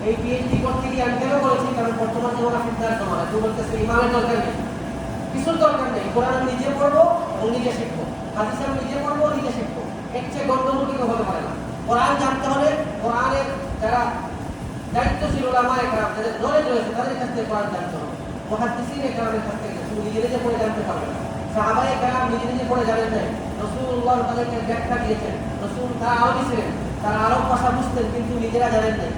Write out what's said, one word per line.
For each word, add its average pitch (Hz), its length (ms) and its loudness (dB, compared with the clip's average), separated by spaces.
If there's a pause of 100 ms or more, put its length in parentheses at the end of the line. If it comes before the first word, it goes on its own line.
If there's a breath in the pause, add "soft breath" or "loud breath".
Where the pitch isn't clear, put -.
এই 220 180 2
পিএইচডি 247 400 0
করতে 254 260 0
গিয়ে 254 140 0
আমি 240 160 0
কেন 269 200 2
করেছি? 254 280 4 (100)
কারণ 226 220 0
বর্তমান 233 380 -2
জমানা 240 280 0
ফিতনার 226 340 -2
জমানা। 196 320 -2
কেউ 214 100 0
বলতেছে 220 420 -2
ইমামের 240 300 4
দরকার 233 260 2
নেই, - 160 -2 (800)
কিছুর - 260 0
দরকার 262 340 4
নেই। 214 120 -2 (100)
কোরআন 240 200 4
আমি 254 180 0
নিজে 262 180 0 (100)
পড়বো 294 220 8 (320)
এবং 220 160 0
নিজে 240 220 0
শিখবো, - 300 -4 (340)
হাদিস 220 300 -2
আমি 269 80 -2 (100)
নিজে 285 200 -4
পড়বো, 294 300 2
নিজে 277 140 0
শিখবো। 226 340 -4 (320)
এর 247 80 -2 (100)
চেয়ে 277 120 -4
গণ্ডমূল 262 400 2 (120)
কেউ 247 100 0
হতে 226 160 0
পারে 190 180 -2
না। - 120 -4 (340)
কোরআন 240 340 4
জানতে 262 280 0
হলে 285 220 4 (320)
কোরআনের 254 440 2 (360)
যারা 233 200 2 (920)
দায়িত্বশীল - 520 0
ওলামায়ে 247 440 2
কেরাম, 214 260 0
যাদের 220 260 -2
নলেজ 294 240 4
রয়েছে, 233 300 0
তাদের 254 220 -2
কাছ 254 100 -4
থেকে 220 200 -2
কোরআন 208 260 0
জানতে - 220 -4
হবে। - 160 -6 (380)
মুহাদ্দিসিনে 240 580 -2
কেরামের 220 380 -2
কাছ 208 160 -4
থেকে - 160 -6 (100)
শুধু 214 140 -4
নিজে 214 200 -2
নিজে 247 220 0
পড়ে 233 140 2
জানতে 214 300 0
পারবে - 180 -4
না। - 120 -4 (360)
সাহাবায়ে 240 460 2
কেরাম 247 320 2
নিজে 233 200 0
নিজে 247 160 0
পড়ে 247 180 2
জানেন 220 240 2
নাই, 202 160 0 (360)
রাসূলুল্লাহ 247 600 2
তাদেরকে 240 340 0 (100)
ব্যাখ্যা 233 300 0
দিয়েছেন। 214 380 0 (280)
রাসূল 247 260 -4 (120)
তারা 233 120 2
আরবি 247 380 4
ছিলেন, 208 200 0 (320)
তারা 214 160 0
আরব 226 320 4
ভাষা 247 200 4
বুঝতেন, 247 420 0
কিন্তু 233 280 -2
নিজেরা 226 300 2
জানেন 220 260 4
নাই। - 220 -2